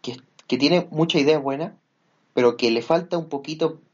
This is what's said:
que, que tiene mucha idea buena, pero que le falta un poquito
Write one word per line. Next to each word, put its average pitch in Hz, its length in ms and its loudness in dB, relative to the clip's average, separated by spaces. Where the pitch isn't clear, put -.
que, 120 140 -10
que 123 120 -2
tiene 170 320 2
mucha 160 280 0
idea 151 200 4
buena, 139 380 -6
pero 120 220 4
que 117 140 2
le 113 120 0
falta 170 340 -2
un 160 120 -6
poquito 156 520 -6